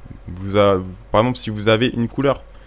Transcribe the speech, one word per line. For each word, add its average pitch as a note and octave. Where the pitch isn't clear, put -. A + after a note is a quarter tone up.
Vous F#2+
a-, G2+
par G#2
exemple, B2
si -
vous G#2
avez A2
une A#2
couleur C3+